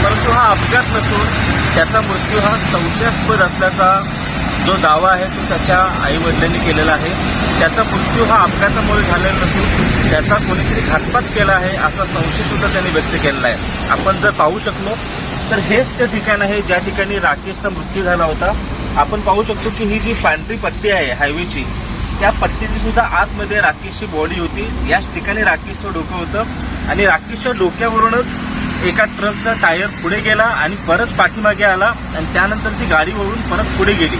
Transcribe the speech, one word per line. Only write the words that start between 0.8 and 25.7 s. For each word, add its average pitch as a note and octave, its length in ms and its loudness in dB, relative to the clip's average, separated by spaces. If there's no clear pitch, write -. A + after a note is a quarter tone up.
नसून G#3 400 0
त्याचा G#3+ 260 2
मृत्यू G#3 380 -2
हा G#3 180 2
संशयास्पद G#3 800 0
असल्याचा F#3+ 880 2
जो F3 80 4
दावा E3 380 4
आहे F#3 140 2
तो G3 240 -4
त्याच्या F3+ 300 2
आईवडिलांनी D#3+ 560 2
केलेला D#3 320 2
आहे. D#3+ 540 0
त्याचा F3 240 2
मृत्यू - 400 0
हा G#3+ 200 6
अपघातामुळे G3+ 580 2
झालेला F#3 300 2
नसून - 640 2
त्याचा D#3 240 2
कोणीतरी - 460 0
घातपात E3 400 0
केला G3+ 300 0
आहे F#3 260 2
असा F3 280 0
संशय - 440 -2
सुद्धा - 180 0
त्यांनी F#3 220 0
व्यक्त D#3 340 0
केलेला C3+ 240 0
आहे. - 420 -2
आपण F#3 300 0
जर G3+ 100 2
पाहू F3 300 2
शकलो G3 300 -4
तर G#3+ 80 0
हेच A3+ 400 0
ते B3 60 4
ठिकाण G3+ 360 0
आहे G3+ 200 0
ज्या F3+ 160 0
ठिकाणी G3 420 -2
राकेशचा F#3 500 -2
मृत्यू F#3 340 -4
झाला F3 200 2
होता. E3+ 300 0
आपण G#3 240 0
पाहू G#3 220 2
शकतो G#3+ 260 -2
की G#3+ 160 -4
ही G3+ 140 0
जी A3+ 140 -2
पांढरी F3+ 440 -2
पट्टी G#3 320 -2
आहे E3 220 0
हायवेची, C#3+ 520 -2
त्या G3+ 100 4
पट्टीची G#3+ 500 -2
सुद्धा A3 240 2
आतमध्ये G3+ 580 0
राकेशची F#3+ 440 -2
बॉडी E3 340 -4
होती. - 300 -4
याच F#3 240 0
ठिकाणी G3+ 300 -2
राकेशचं F#3+ 500 -2